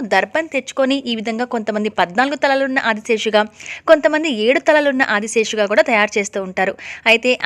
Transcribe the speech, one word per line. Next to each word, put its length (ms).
దర్భం 400
తెచ్చుకొని 460
ఈ 100
విధంగా 340
కొంతమంది 360
పద్నాలుగు 440
తలలున్న 340
ఆదిశేషుగా, 520
కొంతమంది 400
ఏడు 240
తలలున్న 340
ఆదిశేషుగా 560
కూడా 180
తయారు 280
చేస్తూ 300
ఉంటారు. 260
అయితే 200